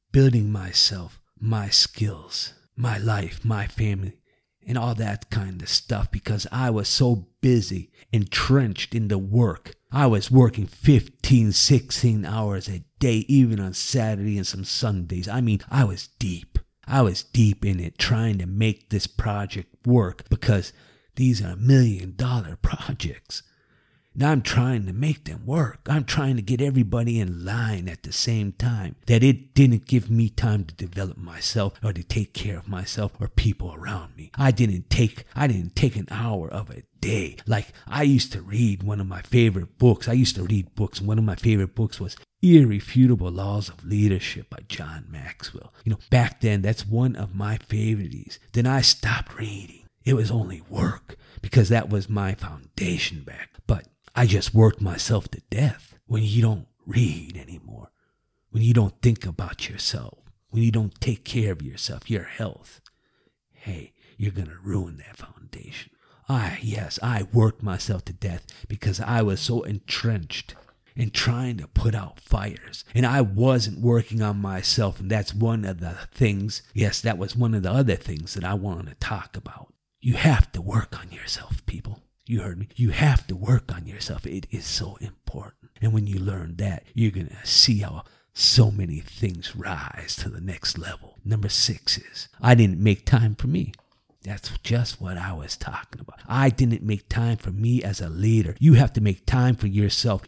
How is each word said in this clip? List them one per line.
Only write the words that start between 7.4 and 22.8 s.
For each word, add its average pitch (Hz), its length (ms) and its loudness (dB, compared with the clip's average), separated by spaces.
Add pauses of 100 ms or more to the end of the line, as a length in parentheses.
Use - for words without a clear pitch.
busy, 107 480 0 (200)
entrenched 113 840 0
in 113 140 -2
the 101 100 0
work. 101 560 0 (180)
I 139 140 4
was 107 240 2
working 117 360 6
fifteen, 117 840 4
sixteen 113 720 2
hours 101 420 -4
a 92 160 -8 (160)
day, 113 300 0
even 123 320 6
on 95 140 -6
Saturday 107 640 -2
and 90 80 -4
some 95 180 -8
Sundays. 90 640 -4
I 120 140 -2
mean, 107 180 2 (100)
I 135 140 4
was 95 240 -4 (100)
deep. 90 400 -6 (280)
I 139 160 2
was 92 220 0
deep 107 420 2
in 98 120 0
it, 85 200 -8
trying 113 400 0
to 90 80 -4
make 104 420 -2
this 101 180 -2
project 101 800 -6
work, 117 440 2
because 107 420 0 (440)
these 127 260 2
are 90 140 -6
million 107 600 4
dollar 113 400 -4
projects. - 840 -6 (720)